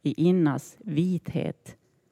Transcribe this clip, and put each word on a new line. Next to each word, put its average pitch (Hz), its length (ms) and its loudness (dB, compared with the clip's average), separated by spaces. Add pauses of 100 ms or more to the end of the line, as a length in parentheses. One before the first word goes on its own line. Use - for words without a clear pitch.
i 151 260 0
Innas 156 520 2
vithet. - 960 -4 (360)